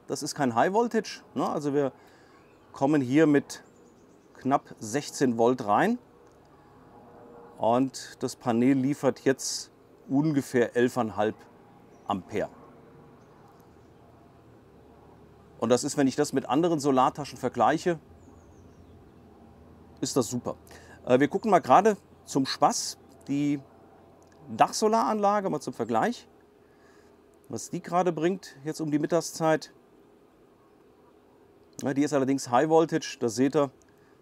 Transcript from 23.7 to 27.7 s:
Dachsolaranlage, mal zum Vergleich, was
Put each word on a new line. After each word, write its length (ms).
Dachsolaranlage, 920
mal 120
zum 120
Vergleich, 560
was 220